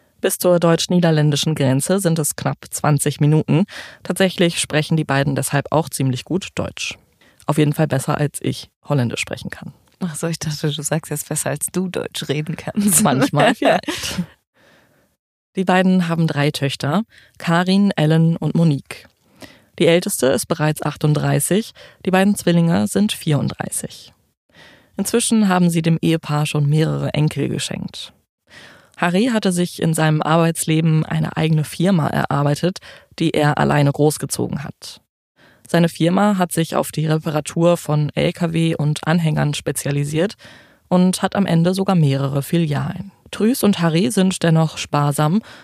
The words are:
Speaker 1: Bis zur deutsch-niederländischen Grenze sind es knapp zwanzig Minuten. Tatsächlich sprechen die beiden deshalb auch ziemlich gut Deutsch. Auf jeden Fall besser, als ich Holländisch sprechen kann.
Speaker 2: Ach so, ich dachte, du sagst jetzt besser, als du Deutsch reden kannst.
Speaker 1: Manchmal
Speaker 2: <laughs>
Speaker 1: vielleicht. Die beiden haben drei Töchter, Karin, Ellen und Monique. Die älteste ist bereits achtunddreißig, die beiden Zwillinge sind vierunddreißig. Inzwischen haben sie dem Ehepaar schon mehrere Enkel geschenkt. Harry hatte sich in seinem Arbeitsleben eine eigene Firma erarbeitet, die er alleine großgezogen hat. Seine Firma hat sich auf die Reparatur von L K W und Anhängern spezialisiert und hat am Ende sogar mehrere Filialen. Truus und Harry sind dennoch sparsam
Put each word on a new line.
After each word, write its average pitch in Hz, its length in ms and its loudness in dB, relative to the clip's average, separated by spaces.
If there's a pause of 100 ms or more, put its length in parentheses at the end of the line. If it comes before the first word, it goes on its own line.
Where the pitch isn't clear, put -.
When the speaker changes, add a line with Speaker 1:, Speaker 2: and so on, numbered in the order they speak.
(200)
Speaker 1:
Bis - 180 -2
zur 175 220 4
deutsch-niederländischen 165 960 2
Grenze 139 420 0
sind 165 220 0
es - 160 -4
knapp - 220 -6 (120)
zwanzig 147 480 0
Minuten. 151 460 2 (400)
Tatsächlich 180 560 0
sprechen 156 360 -2
die 156 80 0
beiden 139 300 0
deshalb 135 380 -2
auch 151 160 0
ziemlich 131 360 -4
gut 180 300 -4
Deutsch. - 420 -8 (500)
Auf 151 120 0
jeden 151 140 2
Fall 156 160 0
besser, 143 300 -2
als 147 220 -4
ich - 300 -6 (140)
Holländisch - 360 -2
sprechen - 300 -8
kann. - 220 -16 (260)
Speaker 2:
Ach 170 160 -6
so, 165 140 -6
ich 165 100 -4
dachte, 151 320 -4
du 147 120 -8
sagst 156 280 -4
jetzt 147 180 -8
besser, 156 220 -4
als 143 220 -6
du 185 160 -2
Deutsch - 400 -8
reden 151 280 -4
kannst. 202 460 0
Speaker 1:
Manchmal 208 520 4
Speaker 2:
<laughs> - 20 -4
Speaker 1:
vielleicht. 208 680 -2 (1300)
Die 190 80 -2
beiden 185 440 4
haben 165 200 2
drei 143 240 0
Töchter, 139 500 -2 (360)
Karin, 185 580 4
Ellen 160 400 4
und 151 180 -4
Monique. 160 540 0 (680)
Die 170 80 2
älteste 170 420 2
ist - 180 0
bereits 156 340 -2
achtunddreißig, 147 920 -2 (340)
die 190 40 -2
beiden 196 240 2
Zwillinge 170 540 2
sind 208 240 0
vierunddreißig. - 1000 -4 (840)
Inzwischen 214 520 0
haben 180 200 4
sie 165 140 0
dem 160 180 2
Ehepaar 151 460 0
schon 151 200 0
mehrere 147 460 0
Enkel 147 380 0
geschenkt. - 640 -8 (840)
Harry 180 340 0
hatte 208 220 0
sich 175 300 -4
in 165 100 2
seinem 156 300 2
Arbeitsleben 160 800 2
eine 156 320 -4
eigene 160 280 0
Firma 165 440 0
erarbeitet, 143 720 -2 (400)
die 165 160 0
er 147 240 2
alleine 143 340 2
großgezogen 143 720 -2
hat. - 380 -18 (680)
Seine 170 220 2
Firma 190 480 2
hat 180 140 -2
sich 165 240 -2
auf 151 140 -2
die 156 160 -4
Reparatur 160 680 0
von 151 380 -2
L 151 180 0
K 165 220 -4
W 165 220 0
und 151 300 -2
Anhängern 156 460 0
spezialisiert 143 840 -4 (520)
und 180 320 2
hat - 160 -2
am 196 80 2
Ende 170 300 2
sogar 190 220 0
mehrere 139 460 2
Filialen. 160 720 -4 (200)
Truus 226 320 0
und 202 160 2
Harry 170 320 2
sind 190 320 0
dennoch 160 340 2
sparsam 147 640 0 (220)